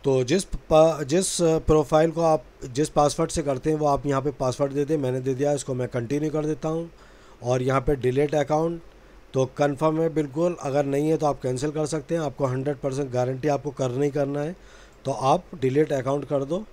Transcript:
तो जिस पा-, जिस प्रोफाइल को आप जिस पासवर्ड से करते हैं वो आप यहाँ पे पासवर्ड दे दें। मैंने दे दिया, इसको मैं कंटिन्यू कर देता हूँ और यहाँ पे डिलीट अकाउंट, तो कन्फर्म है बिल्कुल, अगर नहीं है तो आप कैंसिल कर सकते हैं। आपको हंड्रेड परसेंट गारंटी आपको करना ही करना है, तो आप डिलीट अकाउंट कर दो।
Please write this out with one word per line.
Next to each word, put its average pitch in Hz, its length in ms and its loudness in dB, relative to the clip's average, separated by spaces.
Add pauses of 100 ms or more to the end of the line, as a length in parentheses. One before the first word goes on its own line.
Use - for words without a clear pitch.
तो 131 200 2
जिस 165 200 0
पा-, 156 580 4
जिस 175 380 0
प्रोफाइल 160 680 4
को 165 120 -2
आप 156 220 2 (200)
जिस 139 240 -2
पासवर्ड 147 420 2
से 170 120 -2
करते 139 280 -2
हैं 156 60 0
वो 151 100 0
आप 139 200 0
यहाँ 135 160 0
पे 147 80 -2
पासवर्ड 135 420 -2
दे 143 120 0
दें। 151 120 0
मैंने 131 240 -2
दे 131 140 -2
दिया, 147 180 0
इसको 139 220 -4
मैं 123 140 -4
कंटिन्यू 143 420 -4
कर 151 160 -4
देता 156 220 -4
हूँ 165 220 -4 (520)
और 127 200 0
यहाँ 131 180 2
पे 139 160 0
डिलीट 131 380 0
अकाउंट, 156 460 0 (540)
तो 131 120 2
कन्फर्म 147 540 0
है 165 80 2
बिल्कुल, 156 520 0
अगर 143 240 0
नहीं 139 260 0
है 165 60 2
तो 156 100 -2
आप 139 160 0
कैंसिल 127 280 -2
कर 151 160 -4
सकते 156 280 -4
हैं। 165 80 -2
आपको 139 240 -2
हंड्रेड 131 300 -2
परसेंट 135 360 -4
गारंटी 127 360 -2
आपको 143 220 -2
करना 131 340 -2
ही 143 60 2
करना 143 300 -2
है, 160 160 -6 (480)
तो 131 80 -2
आप 143 320 2 (160)
डिलीट 139 320 2
अकाउंट 135 320 -2
कर 139 200 -2
दो। 175 280 -4